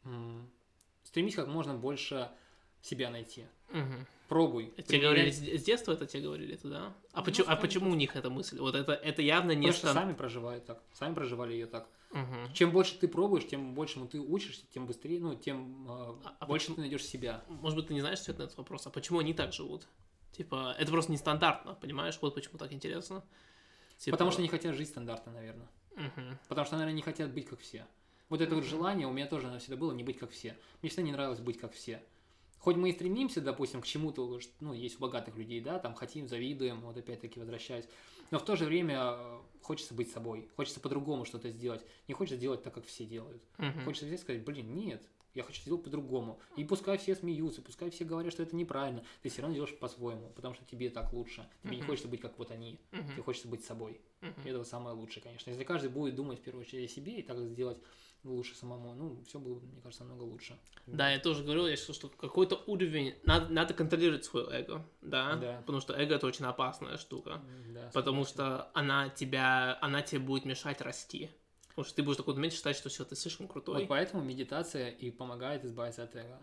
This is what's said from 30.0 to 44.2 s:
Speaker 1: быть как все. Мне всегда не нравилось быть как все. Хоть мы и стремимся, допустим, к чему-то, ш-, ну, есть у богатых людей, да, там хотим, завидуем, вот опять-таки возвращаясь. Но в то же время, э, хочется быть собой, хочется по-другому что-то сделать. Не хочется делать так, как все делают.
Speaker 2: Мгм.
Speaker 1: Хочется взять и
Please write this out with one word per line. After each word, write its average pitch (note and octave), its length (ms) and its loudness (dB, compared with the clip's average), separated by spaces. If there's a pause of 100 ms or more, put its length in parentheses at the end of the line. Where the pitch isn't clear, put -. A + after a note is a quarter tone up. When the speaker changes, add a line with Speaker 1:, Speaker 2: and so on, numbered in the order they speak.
Speaker 1:
быть B2+ 140 -2
как B2+ 140 -8
все. - 240 -10 (260)
Мне D#3+ 80 -2
всегда F#3 140 0
не D3+ 80 2
нравилось C3+ 300 0
быть A#2+ 180 -2
как A2+ 140 -10
все. - 280 -8 (580)
Хоть F3 180 6
мы F3+ 120 6
и E3+ 40 4
стремимся, F#3+ 480 2
допустим, C3 400 0
к - 40 -10
чему-то, C3 540 -2
ш-, - 100 -14 (100)
ну, D3+ 140 -6
есть A#2+ 240 -6
у - 20 -18
богатых A#2 360 -2
людей, A2+ 260 -6
да, D#3+ 180 -2
там A#2 160 -6
хотим, C#3 320 -8
завидуем, B2 540 -2
вот A#2 140 -10
опять-таки A#2+ 440 -10
возвращаясь. A#2 460 -8 (440)
Но D#3+ 100 0
в - 60 -6
то G#3 100 2
же D#3+ 100 2
время, D#3 360 4
э, A#2+ 380 -2 (240)
хочется - 320 -6
быть A#2 160 -2
собой, A2 440 -6
хочется - 240 -4
по-другому C#3 460 0
что-то A#2 240 -8
сделать. A2+ 320 -4 (260)
Не C#3+ 60 -6
хочется C3+ 260 -2
делать B2 240 0
так, B2+ 100 -10
как A#2+ 120 -14
все - 200 -12
делают. A2+ 360 -10 (160)
Speaker 2:
Мгм. C#3+ 260 -2
Speaker 1:
Хочется C#3+ 220 -4
взять E3+ 140 -4
и - 20 -12